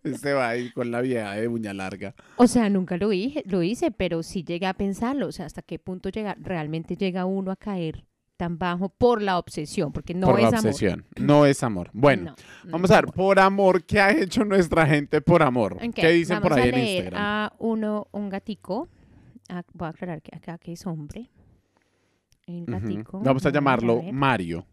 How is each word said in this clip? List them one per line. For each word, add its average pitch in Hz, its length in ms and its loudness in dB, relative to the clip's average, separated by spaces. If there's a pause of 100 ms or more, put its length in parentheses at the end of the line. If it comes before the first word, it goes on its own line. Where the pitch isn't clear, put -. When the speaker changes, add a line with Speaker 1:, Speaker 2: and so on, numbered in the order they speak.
Speaker 1:
Sí. 139 120 -4
Se 139 160 -4
va 135 180 2
ahí 120 220 -4
con 120 180 -4
la 120 120 -2
vieja 117 320 -2
de 110 160 -2
uña 110 240 -6
larga. 98 420 -8 (220)
Speaker 2:
O 240 100 6
sea, 226 220 0
nunca 185 260 -2
lo 202 160 -2
hice, 247 340 -4
lo 190 160 -2
hice, 233 300 -2
pero 170 320 -4
sí 180 220 -8
llegué 175 200 -6
a 185 80 -2
pensarlo. 214 540 -4
O - 60 -8
sea, 175 120 -10
¿hasta 151 160 -14
qué - 180 -12
punto 185 300 -10
llega, 208 300 -8
realmente 160 560 -6
llega 185 300 -2
uno 190 260 -4
a 190 60 -8
caer 175 480 -8 (320)
tan 170 200 -4
bajo 175 300 -2
por 240 340 2
la 190 160 0
obsesión? 151 540 -4
Porque 156 220 -10
no 185 140 2
Speaker 1:
Por 117 120 4
la 117 80 2
Speaker 2:
es 107 60 4
amor. 220 140 0
Speaker 1:
obsesión, 90 380 -2 (120)
no 147 280 6
es 139 160 4
amor. 101 300 -4
Bueno, 113 320 4
Speaker 2:
No, 85 120 -12 (280)
no 180 80 -14
Speaker 1:
vamos 175 180 0
Speaker 2:
es 214 60 8
Speaker 1:
a 170 60 8
ver, - 40 0
Speaker 2:
amor. - 100 -12
Speaker 1:
por 190 240 4
amor, 190 440 4
¿qué 208 160 0
ha 196 120 6
hecho 240 340 2
nuestra 175 420 4
gente 151 320 2
por 165 240 6
amor? 120 300 2
Speaker 2:
Ok, 226 200 -8
Speaker 1:
¿Qué 165 180 4
dicen 170 280 2
por 180 120 2
Speaker 2:
vamos 127 120 4
Speaker 1:
ahí 123 60 4
Speaker 2:
a - 40 0
Speaker 1:
en 254 60 2
Speaker 2:
leer 208 240 0
Speaker 1:
Instagram? 180 180 -6
Speaker 2:
a 208 380 -2
uno, 220 540 -2
un 202 160 -6
gatico. 214 580 -8 (640)
Ah, 175 140 -10 (100)
voy 175 140 -10
a - 20 -8
aclarar 165 320 -10
que - 120 -20
acá 165 240 -16
que - 140 -16
es 170 160 -12
hombre. 160 420 -10 (1160)
El 175 180 -12
Speaker 1:
Ujú. 123 80 -8
Speaker 2:
gatico, 104 480 -6
Speaker 1:
Vamos 107 60 -4
a - 20 4
Speaker 2:
vamos 135 180 -2
a 151 40 2
Speaker 1:
llamarlo 123 540 2
Speaker 2:
ver. 104 100 -10
Speaker 1:
Mario. 95 600 -2